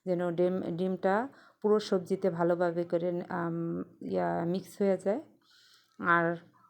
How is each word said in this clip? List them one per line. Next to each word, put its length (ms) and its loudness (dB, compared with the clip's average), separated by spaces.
যেন 240 0
ডিম, 300 2
ডিমটা 680 -2
পুরো 180 4
সবজিতে 500 0
ভালোভাবে 540 0
করে, 440 -2
আম, 540 -4
ইয়া, 440 -2
মিক্স 360 -4
হয়ে 160 4
যায়। 240 -2
আর 380 2